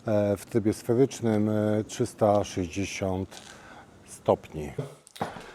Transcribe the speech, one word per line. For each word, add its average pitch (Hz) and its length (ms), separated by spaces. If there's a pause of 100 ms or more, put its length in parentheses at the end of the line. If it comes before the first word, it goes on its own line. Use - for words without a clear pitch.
e, 104 300
w - 80
trybie 104 280
sferycznym, 117 760
e, 107 340
trzysta 104 600
sześćdziesiąt 92 1000 (680)
stopni. - 640 (840)